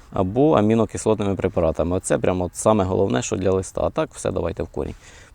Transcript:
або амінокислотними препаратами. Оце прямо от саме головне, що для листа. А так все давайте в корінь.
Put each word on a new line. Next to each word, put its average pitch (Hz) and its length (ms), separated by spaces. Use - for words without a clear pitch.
або 107 420
амінокислотними 107 800
препаратами. 85 640
Оце 139 220
прямо 92 260
от 87 120
саме 107 280
головне, 98 380
що - 140
для 95 140
листа. 95 320
А 85 80
так - 240
все - 160
давайте 85 320
в 82 60
корінь. - 260